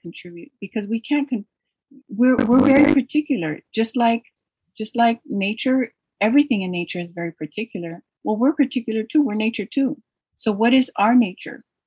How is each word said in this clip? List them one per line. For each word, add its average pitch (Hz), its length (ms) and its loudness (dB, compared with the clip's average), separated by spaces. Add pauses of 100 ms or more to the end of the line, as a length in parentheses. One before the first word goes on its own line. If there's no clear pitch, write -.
contribute? 170 480 -14 (100)
Because 202 280 -8
we 226 120 -4
can't, 285 300 -2
con-, 202 160 -4 (600)
we're, 247 280 2 (100)
we're 247 180 4
very 285 280 4
particular, 240 680 -2 (120)
just 226 240 -2
like, 233 280 0 (520)
just 214 200 -8
like 233 300 2
nature, 220 680 -2 (280)
everything 226 420 2
in 180 80 -4
nature 175 280 -4
is 175 140 -8
very 170 200 -6
particular. 170 720 -10 (220)
Well, 214 120 0
we're 262 180 2
particular 226 500 -2
too. 302 180 2
We're 208 120 0
nature 214 320 -2
too. - 340 -2 (360)
So 220 160 -2
what 226 220 2
is 262 220 4
our 220 180 4
nature? - 500 0 (220)